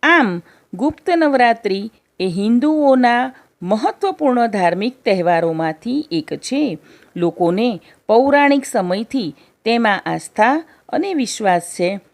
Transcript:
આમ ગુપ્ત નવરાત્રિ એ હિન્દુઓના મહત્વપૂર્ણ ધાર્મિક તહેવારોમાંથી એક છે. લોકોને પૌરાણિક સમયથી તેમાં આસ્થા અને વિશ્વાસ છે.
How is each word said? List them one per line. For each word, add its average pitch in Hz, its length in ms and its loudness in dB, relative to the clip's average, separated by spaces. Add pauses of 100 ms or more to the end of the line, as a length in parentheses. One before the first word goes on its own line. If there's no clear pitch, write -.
આમ 254 380 2 (320)
ગુપ્ત 277 360 -4
નવરાત્રિ 240 800 0 (280)
એ 185 80 -2
હિન્દુઓના 247 1040 2 (300)
મહત્વપૂર્ણ 247 880 0
ધાર્મિક 196 460 0 (120)
તહેવારોમાંથી 170 1040 -2
એક 156 220 -4
છે. 254 440 -4 (380)
લોકોને 175 680 0 (260)
પૌરાણિક 285 580 4
સમયથી 196 680 -4 (300)
તેમાં 220 340 0
આસ્થા 214 640 -2 (260)
અને 381 240 -4
વિશ્વાસ 202 480 -2
છે. 185 380 -4 (140)